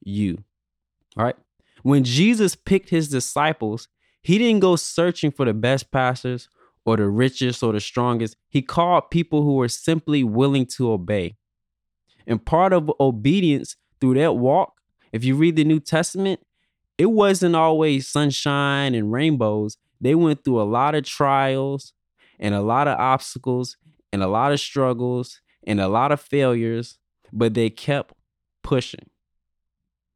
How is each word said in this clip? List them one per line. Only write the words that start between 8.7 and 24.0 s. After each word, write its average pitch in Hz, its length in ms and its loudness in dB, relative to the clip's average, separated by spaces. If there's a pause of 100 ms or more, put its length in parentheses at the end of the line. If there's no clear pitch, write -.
people 156 320 0
who 147 120 2
were 127 140 2
simply 151 560 0
willing 127 420 2
to 123 240 -2
obey. 92 460 -4 (920)
And 113 180 -4
part 185 280 2
of 156 260 2
obedience 139 800 0 (240)
through 127 140 2
that 147 180 2
walk, 131 480 0 (320)
if 113 120 -4
you 131 120 2
read 160 200 2
the 156 80 2
New 156 160 2
Testament, 180 600 -4 (580)
it 170 80 4
wasn't 196 480 2
always 156 540 2
sunshine 139 840 0
and 107 180 -2
rainbows. 113 640 0 (240)
They 135 140 2
went 160 280 2
through 123 180 0
a 107 40 0
lot 123 300 0
of 147 100 -2
trials 135 880 -2 (460)
and 104 160 -2
a 101 80 0
lot 123 260 0
of 135 100 -2
obstacles 127 800 -4 (360)